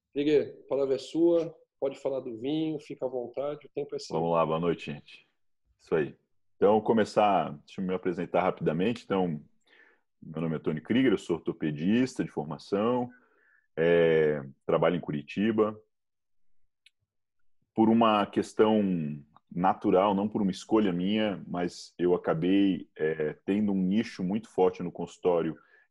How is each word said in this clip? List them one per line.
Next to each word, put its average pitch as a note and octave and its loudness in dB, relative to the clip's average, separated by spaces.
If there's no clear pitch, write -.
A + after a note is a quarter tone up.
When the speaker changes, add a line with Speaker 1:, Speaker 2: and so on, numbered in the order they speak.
Speaker 1:
Krieger, C#3+ 0
a - -20
palavra C3+ 0
é B2+ 0
sua, E3 0
pode C3+ -4
falar C3+ -6
do B2+ -10
vinho, D#3 -4
fica - -10
à B2+ -4
vontade, C3 -8
o - -20
tempo C#3+ -8
é - -8
seu. - -8
Speaker 2:
Vamos E2 0
lá, E2 2
boa D#2+ -2
noite, E2 -4
gente. - -18
Isso - -4
aí. D#2 -2
Então, G#2 4
começar, G#2 2
deixa - -12
eu G2 -4
me F#2 -2
apresentar F2 -2
rapidamente. F2+ 0
Então, F2+ -2
meu D#2+ -10
nome D#2+ -2
é - -4
Antônio D#2 -6
Krieger, B2+ 2
eu F2 2
sou - -4
ortopedista E2+ -2
de D#3+ -8
formação, G#2+ -4
é, D#2+ 4
trabalho E2 2
em D2+ -6
Curitiba. G#2+ -2
Por A2 4
uma A2 4
questão F#2+ 0
natural, F#2+ 2
não G2+ 0
por G#2+ -4
uma F#2+ 0
escolha G#2+ 0
minha, G2 -2
mas F2 -8
eu F2 2
acabei, F2+ 0
é, D#2 -2
tendo G2+ 0
um F#2+ 0
nicho F#2+ -2
muito G#2 -6
forte F#2 2
no E2+ -6
consultório, E2+ -2